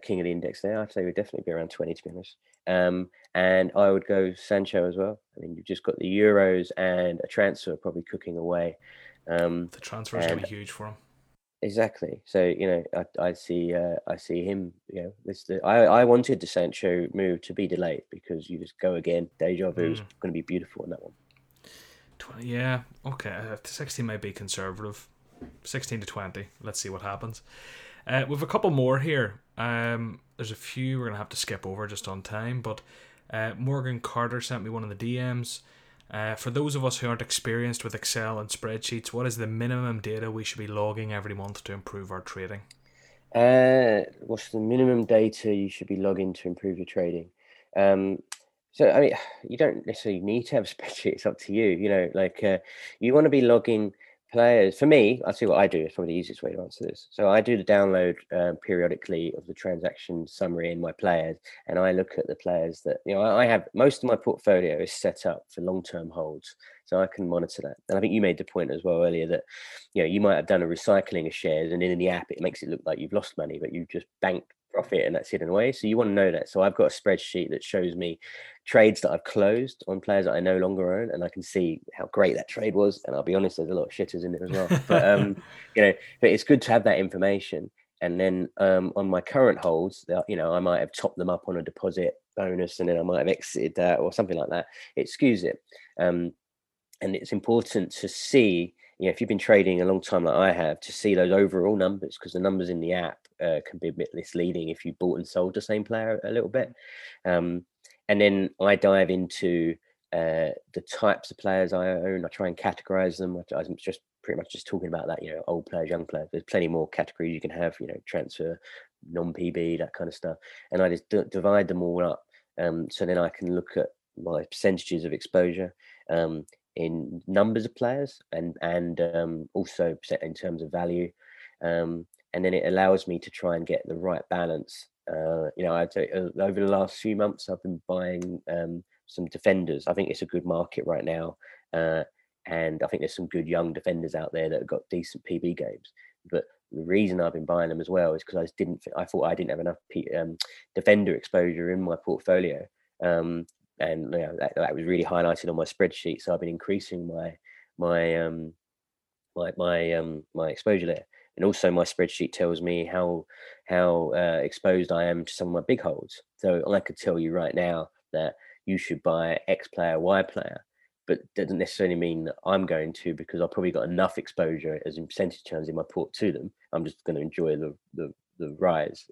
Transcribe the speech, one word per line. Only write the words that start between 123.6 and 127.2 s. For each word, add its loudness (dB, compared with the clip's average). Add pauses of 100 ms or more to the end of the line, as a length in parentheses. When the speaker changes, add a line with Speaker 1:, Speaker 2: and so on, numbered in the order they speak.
Speaker 1:
at 0 (340)
my -4
percentages -2
of -6
exposure, 0 (380)
um, -2 (300)
in -6